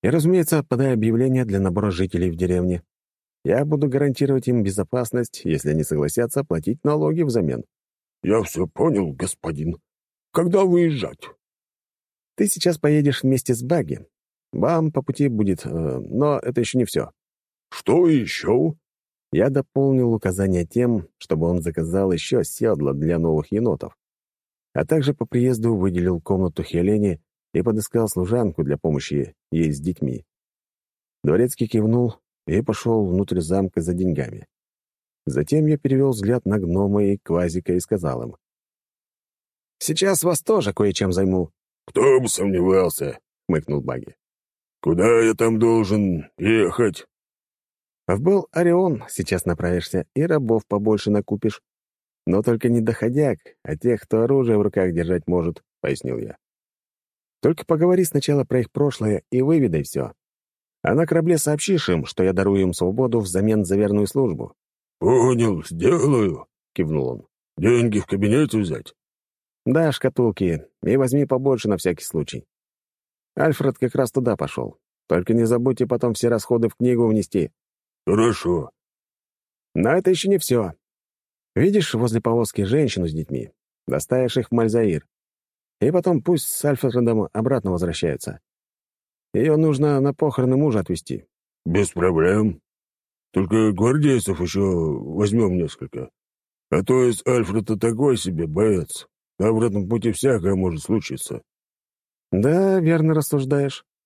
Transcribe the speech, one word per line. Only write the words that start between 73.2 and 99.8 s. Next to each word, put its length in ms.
Альфред 400
как 180
раз 160
туда 240
пошёл. 420
Только 260
не 120
забудьте 420
потом 260
все 140
расходы 400
в 80
книгу 320
внести». 440
«Хорошо». 640
«Но 160
это 180
ещё 200
не 80
всё. 360
Видишь 380
возле 280
повозки 420
женщину 440
с 60
детьми? 380
Доставишь 500
их 120
в 20
Мальзаир. 560
И 120
потом 300
пусть 260
с 180
Альфредом 680
обратно 380
возвращаются. 680
Её 240
нужно 440
на 120
похороны 440
мужа 220
отвезти». 460
«Без 260
проблем. 680
Только 400
гвардейцев 720
ещё 580
возьмём 580
несколько. 520
А 140
то 240
из 180
Альфреда 520
такой 400
себе 300
боец. 600
На 80
обратном 400